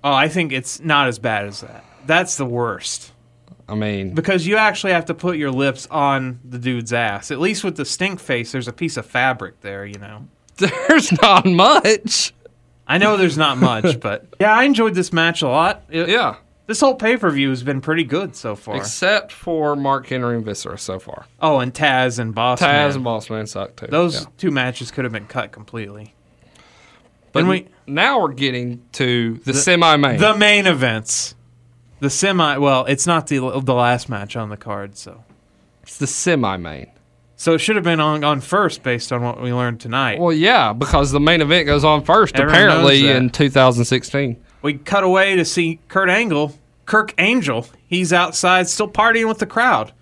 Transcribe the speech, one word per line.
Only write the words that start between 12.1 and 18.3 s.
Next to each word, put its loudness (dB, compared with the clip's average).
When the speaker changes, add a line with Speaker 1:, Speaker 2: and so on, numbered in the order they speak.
Speaker 1:
I 0
know 4
there's 2
not 2
much, 2
Speaker 2:
<laughs> -14
Speaker 1:
but -6
yeah, 4
I 4
enjoyed 2
this -2
match 0
a 0
lot. 0
It, -4
Speaker 2:
Yeah. 0
Speaker 1:
this -2
whole 4
pay-per-view 0
has -6
been -4
pretty -2
good -6